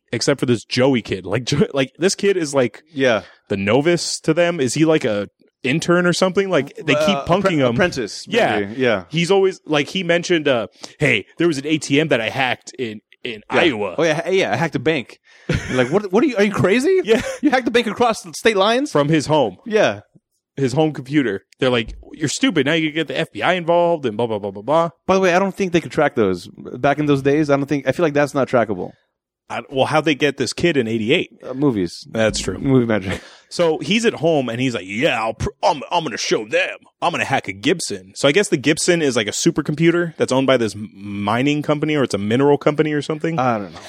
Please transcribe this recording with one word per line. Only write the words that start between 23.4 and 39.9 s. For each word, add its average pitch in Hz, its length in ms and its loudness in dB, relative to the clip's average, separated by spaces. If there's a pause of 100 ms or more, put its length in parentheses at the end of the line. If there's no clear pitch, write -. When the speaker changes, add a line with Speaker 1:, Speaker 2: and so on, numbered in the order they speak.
Speaker 1:
I 143 120 2
involved 170 520 0
and 107 120 -4
blah, 120 100 -2
blah, 110 100 -4
blah, 101 140 -8
blah, 98 100 -12
blah." 160 280 0 (180)
Speaker 2:
By 185 80 4
the 190 60 2
way, 185 120 2
I 180 60 4
don't 196 160 -2
think 190 160 -4
they 170 80 2
could 131 140 -8
track 147 220 0
those. 95 420 0
Back 139 420 -2
in 151 60 0
those 143 160 4
days, 143 280 2
I 143 60 4
don't 139 120 0
think, 139 200 -2
I 131 60 2
feel 175 100 -2
like 156 100 2
that's 143 200 0
not 135 160 0
trackable. 104 420 0 (580)
Speaker 1:
I, 110 120 -8 (100)
well, 131 140 2
how'd 147 180 2
they 156 100 2
get 143 220 0
this 117 160 -4
kid 175 240 0
in 117 140 0
eighty-eight? 113 420 0 (100)
Speaker 2:
Uh, - 120 -12
movies. 123 580 -2
Speaker 1:
That's 110 300 0
true. - 180 -6
Speaker 2:
Movie 131 260 2
magic. 95 360 -2 (260)
Speaker 1:
So 165 320 0
he's 202 260 0
at 175 100 0
home 143 340 0
and 117 100 -4
he's 127 160 0
like, 92 100 -6
"Yeah, 113 380 -2
I'll 110 120 -4
pr-, - 140 -4 (140)
I'm, 165 260 2
I'm 170 140 0
gonna 120 140 -6
show 131 280 -2
them. 139 340 -2 (220)
I'm 165 100 0
gonna 131 120 -2
hack 127 240 -2
a 98 60 -8
Gibson." 101 600 -4
So - 120 2
I 147 60 4
guess 196 160 2
the 170 80 0
Gibson 160 440 0
is, 135 140 0
like, 110 120 0
a 104 40 -6
supercomputer 165 840 0